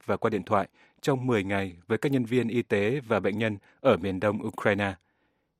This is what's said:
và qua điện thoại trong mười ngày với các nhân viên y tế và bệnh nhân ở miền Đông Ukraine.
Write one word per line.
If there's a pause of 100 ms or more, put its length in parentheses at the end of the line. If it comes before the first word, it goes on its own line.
và
qua
điện
thoại (340)
trong
mười
ngày (100)
với
các
nhân
viên
y
tế
và
bệnh
nhân (240)
ở
miền
Đông
Ukraine. (680)